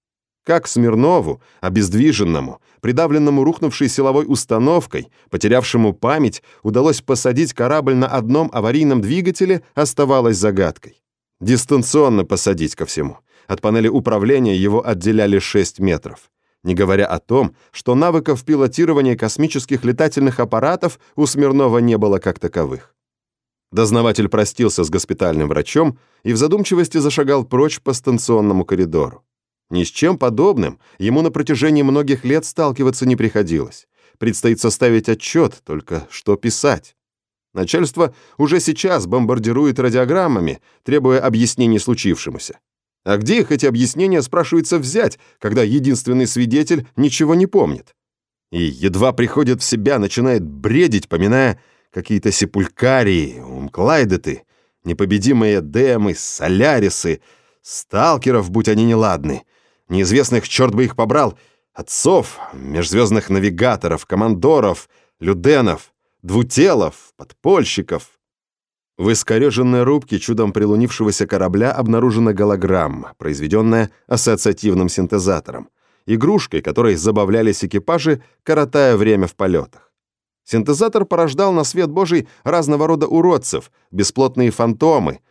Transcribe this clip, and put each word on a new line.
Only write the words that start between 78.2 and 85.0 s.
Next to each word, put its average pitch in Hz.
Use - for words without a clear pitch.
коротая 143
время 101
в -
полётах. 90
Синтезатор 147
порождал 170
на 165
свет 170
Божий 170
разного 156
рода 156
уродцев, 165
бесплотные 127
фантомы, 113